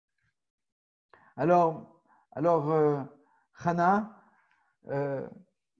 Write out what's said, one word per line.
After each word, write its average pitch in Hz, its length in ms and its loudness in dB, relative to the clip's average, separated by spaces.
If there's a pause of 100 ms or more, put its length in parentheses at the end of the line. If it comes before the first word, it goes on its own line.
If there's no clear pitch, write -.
(1400)
Alors, 165 640 0 (320)
alors, 156 380 0
euh, 151 280 2 (640)
Hana, 175 540 0 (720)
euh, 139 360 -6 (540)